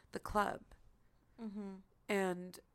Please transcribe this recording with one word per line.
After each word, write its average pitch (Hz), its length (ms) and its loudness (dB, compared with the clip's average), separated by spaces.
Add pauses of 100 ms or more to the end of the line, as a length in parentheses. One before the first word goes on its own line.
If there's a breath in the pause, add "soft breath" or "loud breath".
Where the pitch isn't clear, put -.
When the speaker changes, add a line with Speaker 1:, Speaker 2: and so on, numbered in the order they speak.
(120)
Speaker 1:
the - 80 -6
club. - 420 2 (800)
Speaker 2:
Mm-hmm. 202 340 -6 (340)
Speaker 1:
And 180 500 2 (160)